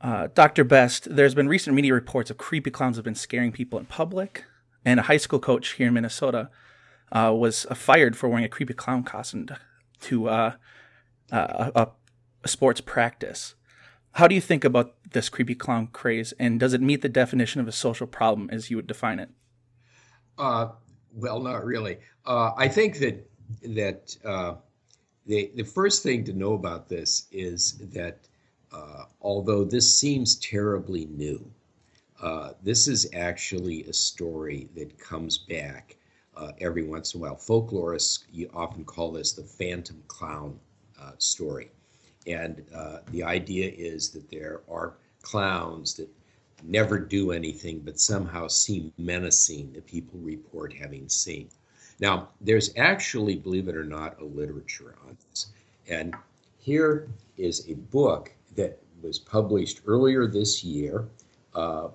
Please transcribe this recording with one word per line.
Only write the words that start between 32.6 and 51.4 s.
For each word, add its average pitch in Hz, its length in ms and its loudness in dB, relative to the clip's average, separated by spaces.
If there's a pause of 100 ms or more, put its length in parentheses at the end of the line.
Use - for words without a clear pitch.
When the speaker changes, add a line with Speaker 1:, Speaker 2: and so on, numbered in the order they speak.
Speaker 2:
this 117 240 2
is 123 260 0
actually 87 720 -6
a 80 100 -12
story 78 800 -6
that 76 240 -14
comes 80 400 -8
back, 73 600 -12 (400)
uh, 73 240 -14
every 85 260 -4
once 80 260 -8
in 90 60 -10
a 82 40 -8
while. 69 120 -8
Folklorists, 101 960 -2
you 85 220 -10
often 82 320 -8
call 85 260 -6
this 78 220 -6
the 78 100 -12
phantom 87 640 -10
clown, 76 500 -12 (400)
uh, 69 200 -20
story. 69 540 -6 (540)
And, 82 380 -8 (100)
uh, 80 260 -14 (120)
the 85 120 -6
idea 92 520 -4
is 82 360 -8
that 76 200 -18
there 78 300 -12 (100)
are 85 220 -10 (300)
clowns 87 720 -4
that 80 120 -14 (560)
never 101 360 0
do 95 320 -2
anything 82 480 -8
but 76 200 -14
somehow 87 480 -2
seem 82 520 -2
menacing 85 760 -2
that 78 140 -16
people 85 320 -12
report 78 520 -12
having 69 380 -16
seen. - 400 -4 (500)